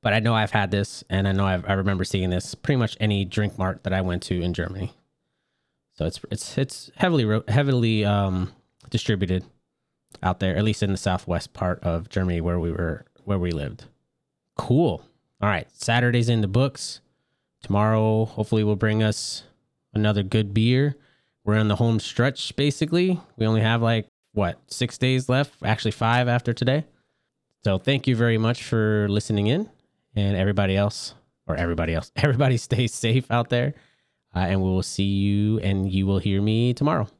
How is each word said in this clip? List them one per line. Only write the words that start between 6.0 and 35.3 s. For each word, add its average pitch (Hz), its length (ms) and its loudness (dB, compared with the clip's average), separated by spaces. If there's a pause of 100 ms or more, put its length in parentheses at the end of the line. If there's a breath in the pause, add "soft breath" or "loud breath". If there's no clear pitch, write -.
it's, - 140 -6 (100)
it's, - 260 -8
it's - 400 -6
heavily 160 300 2
ro-, 107 220 0
heavily, 117 580 2
um, 98 460 0 (360)
distributed 92 560 -2 (800)
out 90 180 -2
there, 92 160 0
at 101 80 2
least 107 180 0
in 98 100 0
the 95 40 -2
southwest 90 560 -4
part 90 300 -4
of 85 260 -2
Germany 90 320 0
where 87 180 0
we 85 140 -2
were, - 320 -4 (200)
where 101 140 -2
we 87 120 -2
lived. 73 340 -6 (720)
Cool. 127 480 0 (380)
All 101 80 2
right, 85 220 -2
Saturday's 120 580 2
in 113 100 4
the 104 80 0
books. 127 520 -2 (600)
Tomorrow, 110 640 2
hopefully, 110 400 0
will 104 120 2
bring 107 260 0
us - 400 -2 (500)
another 107 300 2
good 98 320 0
beer. 127 400 2 (500 soft breath)
We're 107 140 2
on 107 80 2
the 104 100 2
home 113 220 2
stretch, - 560 -2
basically. 165 680 0 (160)
We 110 100 0
only 110 140 2
have, 113 220 2
like, 113 240 0 (260)
what, 95 360 -2
six - 280 -6
days 127 320 0
left? 135 240 0 (120)
Actually, 110 260 0
five 120 380 2
after 120 240 0
today. 131 320 0 (800)
So 98 140 2
thank 135 280 0
you 131 80 4
very 117 240 2
much 113 240 0
for 107 480 2
listening 104 380 0
in, 175 200 0 (460)
and 98 220 0
everybody 95 400 2
else, - 380 -2 (340)
or - 80 -2
everybody 82 380 -2
else, - 180 -4
<laughs> - 40 -10
everybody 131 400 2
stay 120 300 -2
safe 120 440 -2
out 117 200 -2
there, 127 240 -2 (600 soft breath)
uh, 90 40 0
and 95 240 2
we 95 60 2
will 92 160 0
see - 180 -4
you, 101 560 0